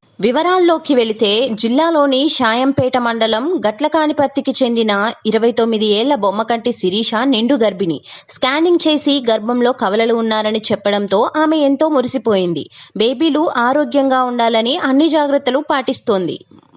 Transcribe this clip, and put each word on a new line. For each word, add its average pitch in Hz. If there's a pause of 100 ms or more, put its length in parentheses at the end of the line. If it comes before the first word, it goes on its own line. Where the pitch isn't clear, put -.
(200)
వివరాల్లోకి 320
వెళితే, 226
జిల్లాలోని 277
షాయంపేట 254
మండలం 233
గట్లకానిపత్తికి 285
చెందిన 220 (140)
ఇరవై 220
తొమ్మిది 220
ఏళ్ల 220
బొమ్మకంటి 220
శిరీష 202 (140)
నిండు 247
గర్భిణి. 196 (300)
స్కానింగ్ 320
చేసి 285
గర్భంలో 240
కవలలు 226
ఉన్నారని 220 (140)
చెప్పడంతో 202
ఆమె 311
ఎంతో 285
మురిసిపోయింది. 214 (260)
బేబీలు 269
ఆరోగ్యంగా 262
ఉండాలని 233
అన్ని 285
జాగ్రత్తలు 285 (120)
పాటిస్తోంది. 214 (320)